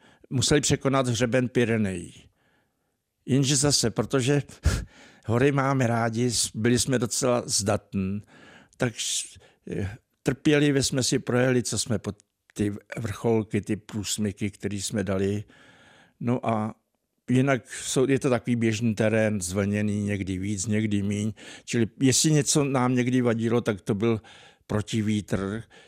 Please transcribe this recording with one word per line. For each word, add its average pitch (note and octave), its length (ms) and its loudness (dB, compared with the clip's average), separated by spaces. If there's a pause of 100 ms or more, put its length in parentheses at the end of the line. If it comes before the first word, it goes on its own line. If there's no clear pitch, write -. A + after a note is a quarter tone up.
(300)
museli D3 300 2
překonat C3+ 480 0
hřeben A#2+ 400 2
Pyrenejí. G#2+ 640 0 (1120)
Jenže C#3 300 2
zase, C3 340 2
protože C3+ 520 0 (200)
<laughs> - 640 -4
hory B2 260 4
máme C3+ 340 2
rádi, A#2 440 0
s-, - 240 -2
byli A#2+ 240 2
jsme B2+ 200 0
docela B2 480 0
zdatní, G2+ 760 -2 (540)
tak A#2+ 240 -2
s-, - 380 -8 (320)
eh, G2 260 -6 (260)
trpělivě C#3+ 600 2
jsme C3 200 0
si C3+ 160 0
projeli, B2 440 2
co A2 160 -4
jsme G#2+ 200 -2
pod G2+ 180 -8 (380)
ty G#2 180 0 (260)
vrcholky, A2 600 -2
ty G#2 160 -4
průsmyky, G#2 720 -6
který G2 320 -8
jsme G#2 220 -4
dali. G2 400 -2 (760)
No B2 260 -2
a A2 280 -2 (560)
jinak C3 420 0
jsou, - 360 -2
je C3+ 100 2
to C3+ 120 -2
takový A#2+ 260 0
běžný A2+ 380 0
terén, G#2+ 460 0
zvlněný, G2+ 600 -2
někdy G2 360 -4
víc, G2 280 -6
někdy G#2+ 360 0
míň. G#2 300 -2 (320)
Čili A#2 220 0 (140)
jestli C3+ 300 4
něco D3+ 340 2
nám C3 300 0
někdy B2 260 2
vadilo, A#2 400 2
tak G#2 200 -2
to - 140 -2
byl A2 260 0 (460)
protivítr, G#2 960 -2 (260)